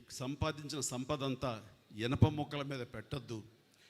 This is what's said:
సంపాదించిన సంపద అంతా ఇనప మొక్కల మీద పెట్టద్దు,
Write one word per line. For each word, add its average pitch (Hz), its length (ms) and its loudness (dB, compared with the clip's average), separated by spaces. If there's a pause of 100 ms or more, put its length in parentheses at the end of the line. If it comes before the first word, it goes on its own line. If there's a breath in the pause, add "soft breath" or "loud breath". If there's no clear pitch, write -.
(100)
సంపాదించిన 147 680 -2
సంపద 131 420 0
అంతా 123 460 0 (280)
ఇనప 127 320 6
మొక్కల 147 340 -2
మీద 139 180 -4
పెట్టద్దు, 113 640 -6 (480 loud breath)